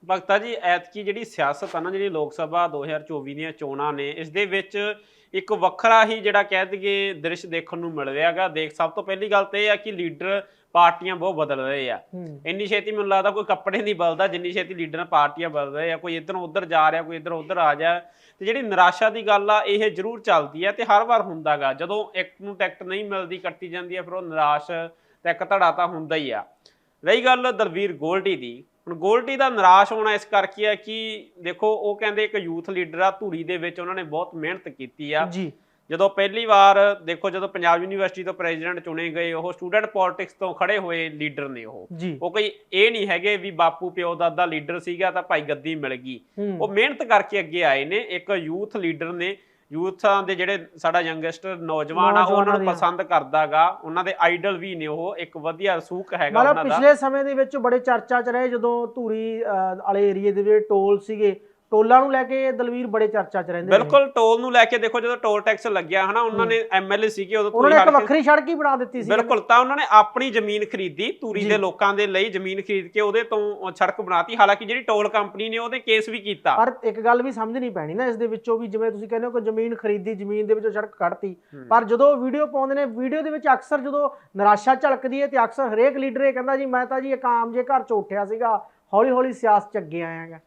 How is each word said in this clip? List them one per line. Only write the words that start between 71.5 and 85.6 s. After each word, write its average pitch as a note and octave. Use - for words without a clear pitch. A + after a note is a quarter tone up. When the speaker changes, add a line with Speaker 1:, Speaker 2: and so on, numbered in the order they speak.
Speaker 1:
ਲੋਕਾਂ G3
ਦੇ G3+
ਲਈ G3
ਜ਼ਮੀਨ F#3+
ਖਰੀਦ F#3+
ਕੇ F3
ਉਹਦੇ G#3+
ਤੋਂ G#3
ਸੜਕ F#3+
ਬਣਾਤੀ। F3+
ਹਾਲਾਂਕਿ G3+
ਜਿਹੜੀ A#3
ਟੋਲ G#3
ਕੰਪਨੀ G#3
ਨੇ A3+
ਉਹਦੇ A#3
ਕੇਸ A3
ਵੀ A3+
ਕੀਤਾ। G3
Speaker 2:
ਪਰ A#3+
ਇੱਕ A3
ਗੱਲ A#3+
ਵੀ C4
ਸਮਝਣੀ A3+
ਪੈਣੀ E3
ਨਾ B3
ਇਸ A#3
ਦੇ A#3
ਵਿੱਚੋਂ A3+
ਵੀ, A#3
ਜਿਵੇਂ A3
ਤੁਸੀਂ G#3
ਕਹਿੰਦੇ A3+
ਹੋ A#3+
ਕਿ A#3+
ਜ਼ਮੀਨ A3+
ਖਰੀਦੀ, G#3
ਜ਼ਮੀਨ G#3
ਦੇ A3
ਵਿੱਚੋਂ G#3+
ਸੜਕ G#3+
ਕੱਢਤੀ, F3+
Speaker 1:
ਹੂੰ। C3
Speaker 2:
ਪਰ A3+
ਜਦੋਂ C4
ਵੀਡੀਓ C4
ਪਾਉਂਦੇ C4+
ਨੇ, C#4+
ਵੀਡੀਓ B3+
ਦੇ D#4
ਵਿੱਚ D4+
ਅਕਸਰ C4
ਜਦੋਂ C#4+
ਨਿਰਾਸ਼ਾ G#3
ਝਲਕਦੀ C4
ਹੈ C#4
ਤੇ B3
ਅਕਸਰ A3+